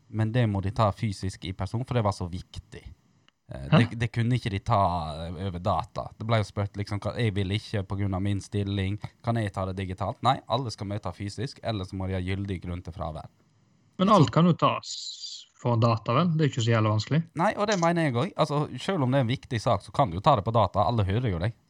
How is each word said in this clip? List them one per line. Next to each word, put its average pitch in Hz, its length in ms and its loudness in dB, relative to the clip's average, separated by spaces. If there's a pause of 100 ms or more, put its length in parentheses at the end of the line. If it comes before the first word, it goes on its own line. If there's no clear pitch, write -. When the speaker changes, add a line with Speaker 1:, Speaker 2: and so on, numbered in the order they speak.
(100)
Speaker 1:
men 110 220 0
det 123 160 4
må 98 140 0
de 95 100 -2
ta 107 200 4
fysisk - 520 -4
i 90 80 -6
person, 113 320 -4
for - 100 -4
det 120 100 2
var 101 80 2
så 90 160 -4
viktig. - 540 -12 (680)
Eh, 67 200 -10
det, 131 180 6
Speaker 2:
Hæ? 120 120 -6
Speaker 1:
det 117 140 0
kunne 117 220 2
ikke 117 160 0
de 98 80 0
ta, 104 240 2 (460)
eh, 90 180 -6
over 87 140 -6
data. 87 480 -2 (100)
Det 107 80 -8
ble 117 120 2
jo 104 60 0
spurt 101 320 -6
liksom, 101 240 -4
hva, - 160 -4
jeg 110 180 2
vil 98 180 0
ikke 101 340 -4
på 101 120 -6
grunn 98 160 0
av 92 80 -2
min 101 180 0
stilling, 101 580 -2 (240)
kan 117 140 -2
jeg 107 160 -2
ta 95 140 -4
det 95 100 -6
digitalt? 95 460 -6
Nei, 127 260 2
alle 123 220 -2
skal - 180 -8
møte 101 260 -6
fysisk, - 480 -8
ellers 98 300 -4
må 95 160 -4
de 95 60 -2
ha 92 60 -2
gyldig 95 420 -4
grunn 87 200 -6
til 80 100 -12
fravær. 80 360 -8 (720)
Speaker 2:
Men 190 120 4
alt 175 200 8
kan 160 140 4
jo 180 80 6
tas 120 400 0 (640)
for 120 240 0
data, 117 320 2
vel? 151 140 4 (100)
Det 160 80 2
er 143 60 4
ikke 123 120 -4
så 117 120 2
jævlig 110 180 4
vanskelig. 107 300 0 (120)
Speaker 1:
Nei, 196 220 2
og 208 100 0
det 208 140 2
mener 170 240 2
jeg 143 100 2
også. 120 220 0
Altså, 147 420 0
selv 185 240 0
om 127 80 2
det 135 80 4
er 135 60 4
en 110 60 0
viktig 127 300 -2
sak, 110 220 2
så - 80 -18
kan 131 200 2
du 82 80 -4
jo - 20 -6
ta 147 160 6
det 101 80 2
på - 80 -2
data. 104 320 4
Alle 110 240 2
hører 110 240 0
jo 85 80 -2
deg. 107 140 -2 (160)